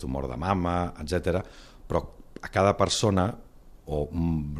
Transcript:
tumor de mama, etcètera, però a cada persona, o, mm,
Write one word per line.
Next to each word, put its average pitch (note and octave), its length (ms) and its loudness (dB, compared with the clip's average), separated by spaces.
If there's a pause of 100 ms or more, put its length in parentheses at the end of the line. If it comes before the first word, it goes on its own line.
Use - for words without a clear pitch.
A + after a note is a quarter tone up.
tumor C2+ 260 -4
de B1 80 -6
mama, F2 640 0
etcètera, E2+ 440 0 (440)
però E2+ 140 0 (400)
a - 80 -12
cada G2 260 4
persona, F#2+ 540 2 (560)
o, D2 260 -2
mm, D#2 480 0